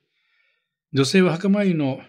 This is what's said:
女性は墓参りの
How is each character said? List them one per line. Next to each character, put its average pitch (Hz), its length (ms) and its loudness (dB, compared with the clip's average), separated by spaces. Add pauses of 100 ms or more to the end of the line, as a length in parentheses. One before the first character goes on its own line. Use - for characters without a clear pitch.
(920)
女 135 140 0
性 190 160 2
は 175 100 2
墓 170 160 -4
参 202 200 2
り 175 60 0
の 135 340 -4